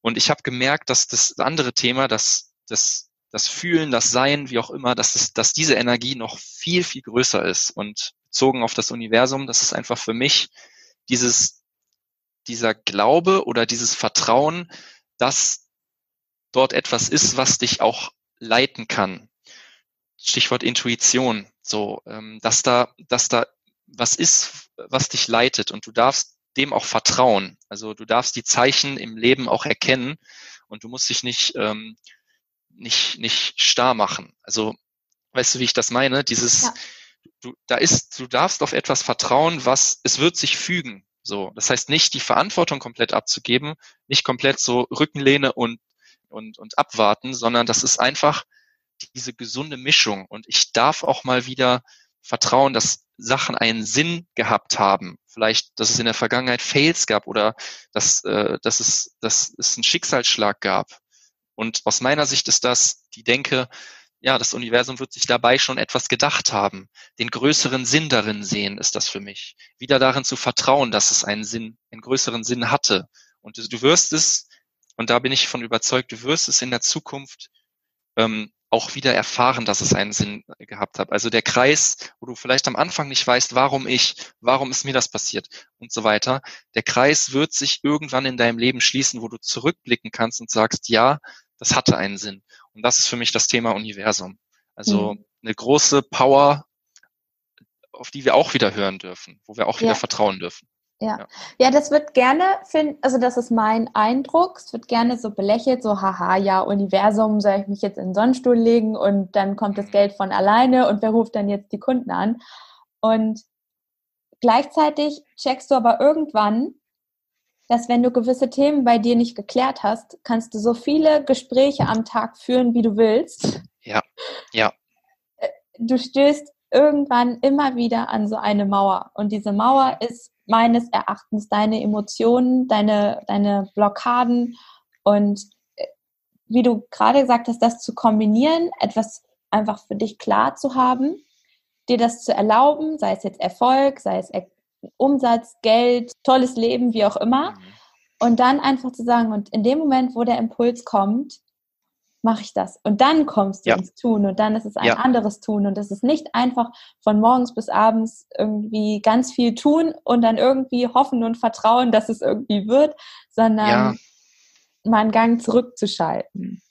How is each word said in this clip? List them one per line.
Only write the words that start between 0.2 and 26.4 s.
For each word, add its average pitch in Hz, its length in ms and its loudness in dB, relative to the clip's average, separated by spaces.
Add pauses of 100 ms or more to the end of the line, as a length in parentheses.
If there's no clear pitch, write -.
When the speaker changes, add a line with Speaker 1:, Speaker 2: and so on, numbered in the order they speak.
Speaker 1:
hab - 140 -4
gemerkt, 131 460 -4
dass - 160 0
das - 320 -2
andere 139 340 -2
Thema, 127 360 0
das, - 440 -2 (160)
das, - 400 -4 (220)
das - 180 -4
Fühlen, 160 420 -2
das 117 200 2
Sein, 135 400 0
wie 120 80 -2
auch 113 120 -6
immer, 123 240 -2
dass 110 200 -2
es, - 180 -2
dass - 200 0
diese 156 220 2
Energie 120 420 -2
noch 113 220 -12
viel, - 460 -4
viel 135 180 -10
größer 113 420 0
ist. - 260 -2
Und - 420 -10 (120)
bezogen 131 380 0
auf 113 120 -4
das - 160 -4
Universum, 123 560 -2
das 123 160 0
ist - 100 -2
einfach 123 260 -6
für 113 160 -6
mich 127 340 0 (600)
dieses, 123 540 -2 (840)
dieser 113 260 -2
Glaube 160 720 0
oder 117 200 0
dieses 117 280 -4
Vertrauen, 151 760 0 (480)
dass - 500 -2 (840)
dort 131 200 2
etwas - 360 -2
ist, - 280 0
was 127 220 0
dich - 220 -2
auch - 300 -2 (280)
leiten 113 500 -2
kann. 95 400 -4 (920)
Stichwort - 440 -2
Intuition, 120 880 -2 (140)
so, 107 440 -6
ähm, 110 360 -16
dass 113 200 0
da, 123 320 2 (140)
dass 123 200 0
da 117 180 0 (400)
was - 300 -4
ist, - 600 0
was - 320 -4
dich - 200 -4
leitet 117 420 0
und 104 160 -14
du 110 60 -20
darfst 123 440 0 (200)